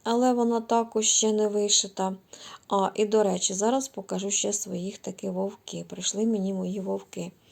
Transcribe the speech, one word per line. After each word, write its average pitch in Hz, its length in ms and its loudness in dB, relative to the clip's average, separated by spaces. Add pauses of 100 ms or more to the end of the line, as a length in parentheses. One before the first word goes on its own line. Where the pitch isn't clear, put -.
але 247 300 4
вона 233 280 2
також 233 440 0
ще 220 260 4
не 214 160 2
вишита. 202 680 0 (540)
А, 196 260 2
і, 214 100 4
до 214 180 4
речі, 185 300 0
зараз 233 340 0
покажу 190 440 -6
ще 202 220 0
своїх 185 440 -6
таки 190 320 -8
вовки. 185 580 -6
Прийшли 190 380 -4
мені 196 280 0
мої 185 260 -4
вовки. 190 520 -8 (200)